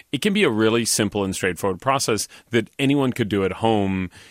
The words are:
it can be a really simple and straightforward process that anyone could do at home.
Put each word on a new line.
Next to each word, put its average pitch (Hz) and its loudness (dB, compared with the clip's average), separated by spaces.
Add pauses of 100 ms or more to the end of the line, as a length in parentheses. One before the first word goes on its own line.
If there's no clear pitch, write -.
(140)
it 135 -6
can 208 0
be 202 2
a 151 4
really 110 2
simple 104 0
and 95 -2
straightforward 92 -2
process 131 -2 (220)
that 113 0 (100)
anyone 139 2
could 113 -2
do 95 0
at 92 0
home. 98 0 (220)